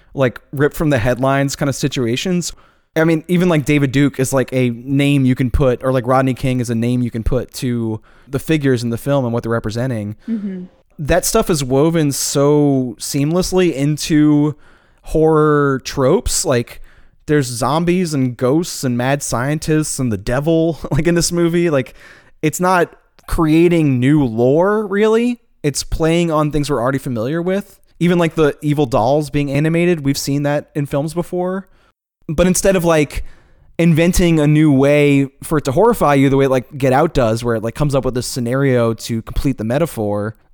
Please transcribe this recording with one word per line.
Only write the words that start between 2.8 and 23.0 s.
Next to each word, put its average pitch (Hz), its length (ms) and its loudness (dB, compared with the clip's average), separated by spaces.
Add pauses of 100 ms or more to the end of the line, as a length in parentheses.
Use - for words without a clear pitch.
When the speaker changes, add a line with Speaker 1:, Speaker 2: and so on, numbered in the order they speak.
Speaker 1:
I 160 60 2
mean, 160 240 2
even, 175 220 2
like, 156 160 0
David 143 260 0
Duke 139 280 0
is, 131 140 -2
like, 135 200 0
a 127 160 0
name 139 560 0
you 127 100 2
can 127 160 -2
put, 127 320 0
or, 131 80 0
like, 127 140 0
Rodney 131 280 2
King 127 260 -4
is 117 100 -4
a 120 60 -2
name 123 260 0
you 120 100 -4
can 113 120 -6
put 120 320 -2
to 117 460 -4 (260)
the 131 120 -6
figures 139 440 0
in 120 60 -4
the 117 80 -4
film 139 280 -2
and 117 80 -4
what 117 100 -2
they're 113 80 -4
representing. 113 640 -4 (120)
Speaker 2:
Mm-hmm. 196 380 -8 (320)
Speaker 1:
That 165 280 -2
stuff 220 240 0
is 156 120 0
woven 143 520 0
so 143 840 0
seamlessly 170 760 0
into 151 840 2 (460)
horror 151 840 2
tropes. - 600 0
Like, 123 360 -4 (440)
there's 147 220 2
zombies 156 680 -2
and 131 240 -2
ghosts 147 480 -2
and 123 120 -2
mad 135 240 -2
scientists 151 800 -2
and 127 100 -2
the 104 80 -2
devil, 156 680 -2
<laughs> 156 60 -6
like, 151 140 0
in 170 100 2
this 170 180 0
movie. 170 360 0
Like, 135 260 -2 (460)
it's 156 200 -2
not 180 340 2 (320)